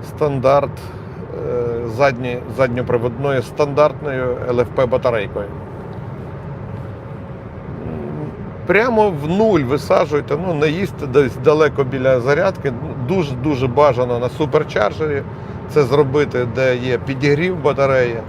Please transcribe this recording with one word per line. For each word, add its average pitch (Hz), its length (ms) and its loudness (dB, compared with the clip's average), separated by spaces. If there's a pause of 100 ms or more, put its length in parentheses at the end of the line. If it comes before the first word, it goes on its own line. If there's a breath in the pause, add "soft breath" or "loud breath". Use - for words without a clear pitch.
стандарт 139 600 2 (1300 loud breath)
задні-, 127 420 2 (180)
задньоприводною 123 880 0
стандартною 139 920 0 (120)
Л 123 120 2
Ф 117 140 2
П 131 120 4
батарейкою. 113 580 0
М, 101 60 -10 (3250)
прямо 214 440 4
в 151 180 -4
нуль 196 320 4
висаджуйте, 147 760 2 (100)
ну, 175 80 -2
не 151 140 2
їсти 156 380 -4
десь 135 300 4
далеко 147 480 4
біля 127 360 2
зарядки. 147 520 0 (360)
Дуже-дуже 139 580 0
бажано 123 520 4
на 123 100 -2
суперчарджері 151 960 0 (480 loud breath)
це 151 120 4
зробити, 131 720 2
де 127 220 2
є 123 220 0
підігрів 143 640 0
батареї. 135 540 2 (120)